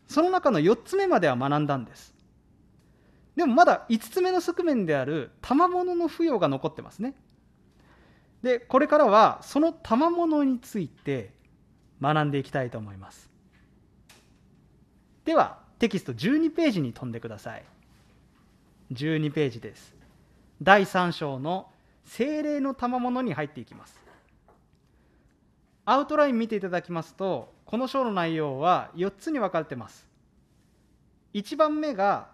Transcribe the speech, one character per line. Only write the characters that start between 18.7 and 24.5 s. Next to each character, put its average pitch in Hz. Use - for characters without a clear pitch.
十 147
二 151
ペ 147
ー -
ジ 117
で 104
す。 -
第 196
三 175
章 139
の 170
聖 302
霊 294
の 269
賜 247
物 247
に 214
入 151
っ 147
て -
い 113
き -
ま -
す。 -